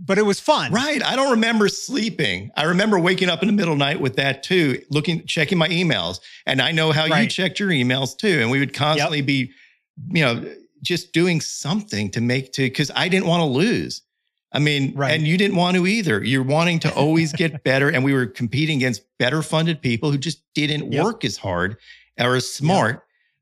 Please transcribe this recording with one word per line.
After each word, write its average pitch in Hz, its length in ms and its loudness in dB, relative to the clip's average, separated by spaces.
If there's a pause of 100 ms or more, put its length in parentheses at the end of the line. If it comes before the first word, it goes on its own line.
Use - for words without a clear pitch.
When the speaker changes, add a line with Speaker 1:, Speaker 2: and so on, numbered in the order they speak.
Speaker 1:
but 196 120 2
it 214 80 4
was 196 140 0
fun. 240 320 0
Speaker 2:
Right. 277 340 0
I 165 120 0
don't 277 140 2
remember 226 360 2
sleeping. 160 880 -4
I 143 80 0
remember 185 360 2
waking 185 300 2
up 170 140 -2
in 190 40 2
the 214 60 2
middle 180 200 2
of 143 60 0
the 139 60 2
night 147 160 -2
with 135 140 -2
that 135 280 -2
too, 170 460 2
looking, 151 360 -2
checking 165 320 0
my 160 100 2
emails. 123 520 -2 (260)
And 131 160 0
I 131 100 2
know 160 220 2
how 156 120 2
you 156 60 0
Speaker 1:
Right. 185 180 2
Speaker 2:
checked 185 300 -4
your 202 100 -2
emails 127 480 0
too. 185 240 2
And 113 80 2
we 135 100 2
would 135 140 0
constantly 147 440 0
Speaker 1:
Yep. 139 80 -2
Speaker 2:
be, 135 260 0 (580)
you 160 140 2
know, 117 220 0 (360)
just 170 320 -4
doing 170 280 2
something 143 720 -4
to 117 100 -2
make, 127 320 -2
to, 135 160 0
'cause 135 260 -2
I 151 140 0
didn't 190 180 0
wanna 170 200 2
lose. 131 540 -2 (520)
I 127 60 0
mean, 143 360 2
Speaker 1:
Right. 139 180 0
Speaker 2:
and 156 140 0
you 170 100 2
didn't 196 200 2
want 175 180 2
to 180 100 2
either. 185 380 0
You're 131 200 0
wanting 165 360 0
to 160 140 -2
always 156 400 2
get 165 300 -2
Speaker 1:
<laughs> - 20 -20
Speaker 2:
better. 139 240 4
And 131 160 0
we 139 80 4
were 127 120 2
competing 143 520 -2
against 123 240 -2 (180)
better 131 220 0
funded 160 400 -2
people 127 300 -2
who 139 60 0
just 143 240 -8 (140)
didn't 147 380 -2
Speaker 1:
Yep. 143 100 0
Speaker 2:
work 220 220 -2
as 110 100 -4
hard 92 400 -4 (420)
or 123 200 2
as 123 80 -2
Speaker 1:
Yep. - 60 -10 (160)
Speaker 2:
smart, 156 360 2 (380)